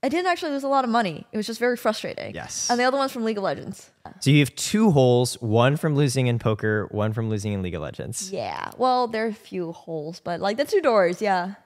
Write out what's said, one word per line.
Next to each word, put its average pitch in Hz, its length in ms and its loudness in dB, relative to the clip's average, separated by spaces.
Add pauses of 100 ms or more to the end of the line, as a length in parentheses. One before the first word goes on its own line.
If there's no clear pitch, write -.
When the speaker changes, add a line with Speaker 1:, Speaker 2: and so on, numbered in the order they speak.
Speaker 1:
I 262 60 0
didn't 359 180 0
actually 349 240 -2
lose 277 120 -4
a 277 40 -2
lot 269 160 2
of 240 80 -2
money. 208 400 -2
It 214 60 -6
was 214 100 -4
just 226 120 -8
very 247 160 2
frustrating. - 600 -4
Speaker 2:
Yes. - 340 -6
Speaker 1:
And 240 100 2
the 247 40 2
other 262 140 2
one's 269 140 0
from 240 120 -6
League 220 140 -2
of 196 60 -4
Legends. - 460 -6 (300)
Speaker 2:
So 135 100 2
you 147 100 8
have 135 160 2
two 214 360 2
holes, 127 500 4
one 120 360 4
from 156 180 0
losing 135 320 2
in 117 100 2
poker, 107 540 0
one 107 200 -2
from 113 180 -4
losing 104 240 -4
in 95 100 -4
League 87 120 -6
of 78 60 -6
Legends. 73 500 -10
Speaker 1:
Yeah. 101 460 -6
Well, 247 300 0
there 220 180 -4
are 226 40 -2
a 214 40 -8
few 180 380 -8
holes, 160 520 -10
but, 170 180 -6
like, 208 160 -2
the 285 80 0
two 392 160 2
doors, 202 400 4
yeah. 190 340 0 (100)